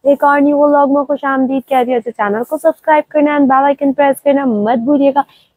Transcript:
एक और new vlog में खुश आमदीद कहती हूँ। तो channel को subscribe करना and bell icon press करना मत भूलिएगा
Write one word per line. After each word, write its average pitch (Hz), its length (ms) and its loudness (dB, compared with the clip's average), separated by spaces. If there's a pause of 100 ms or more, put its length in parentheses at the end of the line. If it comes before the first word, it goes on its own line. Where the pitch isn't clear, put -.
एक 285 200 0
और 285 160 2
new 285 180 2
vlog 285 320 2
में 285 140 0
खुश 285 200 -6
आमदीद 269 380 -2
कहती 254 300 -2
हूँ। 240 80 -2
तो 233 100 -10
channel 214 320 -4
को 302 160 -6
subscribe 302 520 0
करना 294 280 0
and 277 100 2
bell 269 160 2
icon 285 280 0
press 277 280 0
करना 285 260 0
मत 220 340 0
भूलिएगा 277 420 0 (340)